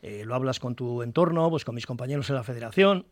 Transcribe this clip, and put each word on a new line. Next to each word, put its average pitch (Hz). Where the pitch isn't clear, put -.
eh, 104
lo 117
hablas 127
con 123
tu 120
entorno, 165
pues 165
con 120
mis 117
compañeros 131
en 139
la 127
federación, 127